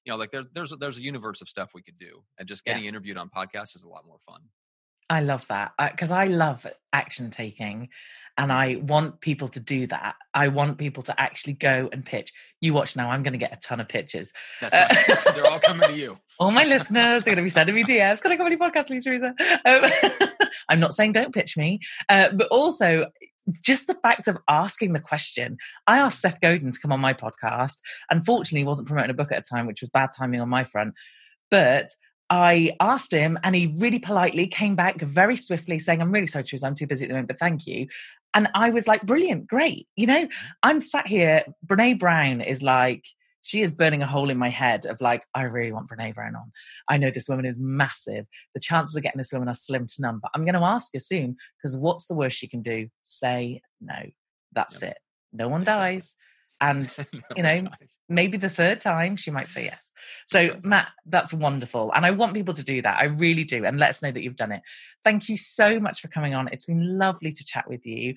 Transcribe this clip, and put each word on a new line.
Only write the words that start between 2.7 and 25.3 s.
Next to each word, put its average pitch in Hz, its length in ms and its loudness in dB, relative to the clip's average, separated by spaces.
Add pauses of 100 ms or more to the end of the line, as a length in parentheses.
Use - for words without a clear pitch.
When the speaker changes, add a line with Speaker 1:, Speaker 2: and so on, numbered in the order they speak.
Speaker 1:
getting 107 140 -8
interviewed 101 280 -12
on 87 140 -14
podcasts 95 460 -12
is 90 80 -20
a 87 40 -20
lot 87 160 -20
more 82 220 -20
fun. - 240 -20 (580)
Speaker 2:
I 160 120 0
love 143 280 -2
that, 101 300 -6
uh, 143 120 0
'cause 170 200 -6
I 185 140 2
love 160 420 0 (260)
action 127 380 -4
taking, 110 600 -10 (480)
and 139 120 0
I 131 260 2
Speaker 1:
Mm-hmm. 147 100 -8
Speaker 2:
want 151 340 0
people 143 280 -4
to 123 120 -12
do 127 280 -4
that. - 280 -8 (160)
I 143 160 2
want 143 300 0
people 143 260 -8
to - 160 -4
actually - 320 -4
go 131 400 0
and 127 120 -10
pitch. - 280 -10 (280)
You 160 120 2
watch 135 240 0
now, 120 140 -2
I'm 135 120 -2
gonna 131 160 -4
get - 140 -4
a - 60 -18
ton 120 200 -8
of 113 100 -8
pitches. - 440 -8 (280)
Speaker 1:
That's - 140 -2
Speaker 2:
Uh, 180 160 8
Speaker 1:
right. - 440 6
<laughs> - 20 -
They're - 100 4
all - 140 4
coming - 280 4
to 147 80 0
you. 123 220 -8 (100)
Speaker 2:
<laughs> - 120 -8
all 190 100 4
my 262 140 6
listeners 240 600 4
are 226 40 2
gonna 180 120 2
be 180 80 0
sending 165 260 4
me 226 80 2
D 247 140 4
Ms. 202 240 4
"Can 359 100 2
I 339 40 2
come 339 100 0
on 339 60 2
your 330 80 -2
podcast, 330 280 0
please, 254 160 -6
Teresa?" 254 300 -2 (320)
Um, 277 720 4 (160)
<laughs> - 140 -16
I'm 165 120 6
not - 140 2
saying 214 180 2
don't 247 220 0
pitch - 220 -2
me, 165 220 0 (300)
uh, 196 240 8
but 196 180 2
also 202 600 4 (500)
just - 280 0
the 370 80 0
fact - 320 2
of 170 100 -2 (100)
asking 175 440 2
the 151 80 0
question. 123 580 -6 (300)